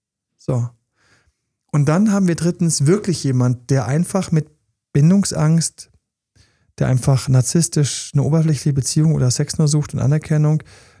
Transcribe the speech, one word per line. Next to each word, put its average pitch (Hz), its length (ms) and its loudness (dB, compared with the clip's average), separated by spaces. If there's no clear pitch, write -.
So. 120 320 -4
Und 147 140 2
dann 190 260 2
haben 196 160 0
wir 170 80 0
drittens 165 500 -2
wirklich 185 380 0
jemand, 127 460 0
der 135 180 0
einfach 175 440 -2
mit 156 180 0
Bindungsangst, 160 960 2
der 139 100 0
einfach 127 400 0
narzisstisch 135 840 0
eine 139 100 2
oberflächliche 156 480 0
Beziehung 151 420 0
oder 131 180 0
Sex - 260 -4
nur 156 100 2
sucht 147 260 -2
und 135 60 -4
Anerkennung, 151 600 0